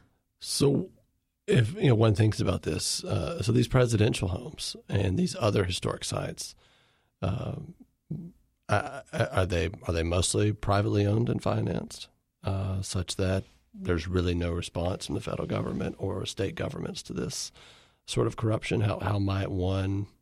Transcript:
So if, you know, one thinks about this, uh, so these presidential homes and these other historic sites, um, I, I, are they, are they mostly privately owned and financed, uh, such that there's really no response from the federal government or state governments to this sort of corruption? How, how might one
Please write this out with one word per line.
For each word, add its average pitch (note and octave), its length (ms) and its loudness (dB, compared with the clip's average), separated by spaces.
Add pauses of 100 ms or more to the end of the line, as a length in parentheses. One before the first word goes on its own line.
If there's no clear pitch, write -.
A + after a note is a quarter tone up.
(400)
So C#3+ 500 2 (560)
if, A#2+ 300 4
you F#3+ 120 4
know, B2 60 8
one G#2+ 200 6
thinks A2 240 4
about G2 260 0
this, - 380 -2
uh, E2+ 400 -2
so G2 80 0
these A#2 160 4
presidential A#2 640 4
homes - 480 -8 (140)
and G2+ 280 2
these F3+ 220 0
other G#2+ 240 2
historic - 400 -4
sites, - 500 -6 (680)
um, - 500 -4 (960)
I, B2 340 0 (100)
I, C3+ 140 0
are F#2 200 0
they, E2+ 240 0 (160)
are F2+ 60 0
they E2 100 2
mostly F#2 500 2
privately G#2 540 2
owned A2+ 220 2
and - 140 -2
financed, - 680 -2 (360)
uh, F#2+ 380 -2
such - 340 -4
that F#2+ 280 2 (300)
there's F2+ 320 -2
really F2 280 2
no F2 180 0
response E2+ 540 -4
from - 80 -4
the G#2+ 60 -2
federal - 280 -4
government - 500 -4
or F#2+ 280 -4
state - 280 -4
governments - 500 -6
to - 80 -10
this - 380 -6 (560)
sort A#2+ 200 0
of A2+ 100 -4
corruption? A2 460 0
How, G#2+ 180 0
how G#2 180 0
might G2 320 0
one F#2+ 560 -2 (160)